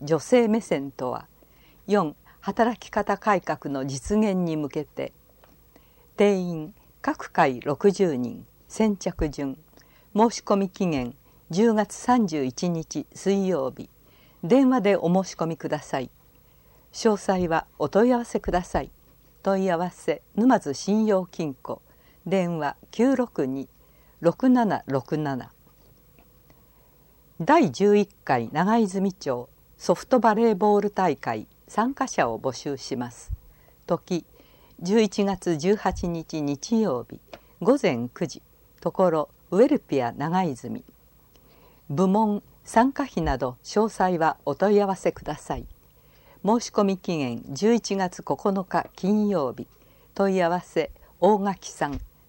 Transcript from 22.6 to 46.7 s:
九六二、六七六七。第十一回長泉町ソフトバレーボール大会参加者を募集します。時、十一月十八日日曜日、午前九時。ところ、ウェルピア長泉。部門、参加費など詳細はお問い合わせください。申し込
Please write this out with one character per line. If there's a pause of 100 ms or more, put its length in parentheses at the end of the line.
九
六
二、 (540)
六
七
六
七。 (1900)
第
十
一 (140)
回
長
泉
町 (280)
ソ
フ
ト
バ
レ
ー
ボ
ー
ル
大
会 (180)
参
加
者
を
募
集
し
ま
す。 (520)
時、 (560)
十
一
月
十
八
日
日
曜
日、 (420)
午
前
九
時。 (400)
と
こ
ろ、 (220)
ウ
ェ
ル
ピ
ア
長
泉。 (1080)
部
門、 (200)
参
加
費
な
ど
詳
細
は
お
問
い
合
わ
せ
く
だ
さ
い。 (800)
申
し
込